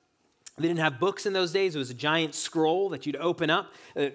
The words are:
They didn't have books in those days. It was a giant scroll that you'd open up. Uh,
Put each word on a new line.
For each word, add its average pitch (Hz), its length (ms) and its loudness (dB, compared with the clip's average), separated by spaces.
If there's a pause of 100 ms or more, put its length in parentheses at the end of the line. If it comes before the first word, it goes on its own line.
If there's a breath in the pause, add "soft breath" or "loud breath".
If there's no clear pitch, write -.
(600)
They 160 80 2
didn't 170 120 0
have 151 200 2
books 196 280 0
in 196 60 0
those 185 180 0
days. 190 240 0
It 147 40 -4
was 123 120 -4
a 123 40 -12
giant 151 380 2
scroll 165 560 0
that 156 160 -8
you'd 143 100 -4
open 165 360 0
up. 190 220 0 (220 loud breath)
Uh, 143 200 0